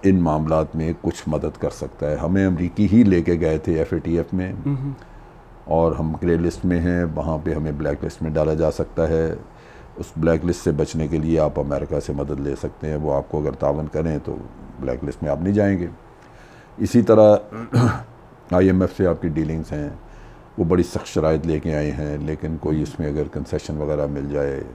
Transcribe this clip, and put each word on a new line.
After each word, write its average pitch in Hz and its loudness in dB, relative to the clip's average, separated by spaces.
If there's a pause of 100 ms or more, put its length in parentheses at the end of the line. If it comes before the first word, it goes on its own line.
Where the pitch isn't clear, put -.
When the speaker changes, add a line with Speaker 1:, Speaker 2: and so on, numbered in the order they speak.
Speaker 1:
ان 95 6
معاملات 78 2
میں 80 -2
کچھ - -4
مدد 76 -2
کر 73 -2
سکتا 73 -6
ہے۔ 73 0
ہمیں 90 2
امریکی 90 2
ہی 120 8
لے 92 6
کے 85 2
گئے 78 2
تھے 80 0
ایف 78 -2
اے 87 0
ٹی 82 -2
ایف 82 -2
میں 92 -4
Speaker 2:
ہمم۔ 139 -4 (720)
Speaker 1:
اور 82 4
ہم 80 -2 (100)
گرے 85 2
لسٹ 85 -2
میں 87 2
ہیں، 87 2 (100)
وہاں 78 -2
پہ 80 -2
ہمیں 78 -4
بلیک 73 -4
لسٹ - -8
میں 80 -4
ڈالا 78 2
جا 78 2
سکتا 80 -2
ہے۔ 80 0 (600)
اس - -10 (100)
بلیک 80 2
لسٹ - -2
سے 87 2
بچنے 76 -2
کے 80 0
لیے 80 2
آپ 76 0
امریکہ 71 -4
سے 73 -8
مدد 69 -4
لے 69 -4
سکتے - -8
ہیں، 76 -4
وہ 73 -2
آپ 71 -4
کو 76 -2
اگر 73 -2
تعاون 73 -2
کریں 78 -2
تو 69 -6 (440)
بلیک 64 -6
لسٹ - -8
میں 76 -2
آپ 76 -2
نہیں 98 0
جائیں 98 4
گے۔ 87 -4 (920)
اسی 110 4
طرح 107 8 (360)
<clears throat> - -2
آئی 92 6
ایم 92 6
ایف 90 0
سے 95 2
آپ 82 0
کی 87 -2
ڈیلنگز 80 -4
ہیں، 76 -4 (680)
وہ 87 2
بڑی 87 4
سخت - -4
شرائط 78 0
لے 78 0
کے 78 -4
آئے 73 -2
ہیں، 73 -6
لیکن 78 -6
کوئی 76 0
اس 76 -6
میں 76 -2
اگر 73 -2 (100)
کنسیشن 76 -6
وغیرہ 73 -2
مل 71 -6
جائے 71 -2 (140)